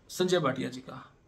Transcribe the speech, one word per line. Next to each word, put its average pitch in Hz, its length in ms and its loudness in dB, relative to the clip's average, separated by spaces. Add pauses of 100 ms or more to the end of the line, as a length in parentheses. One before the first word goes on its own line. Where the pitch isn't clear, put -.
संजय 185 300 2
भाटिया 131 300 0
जी 127 120 -10
का, - 320 -14 (160)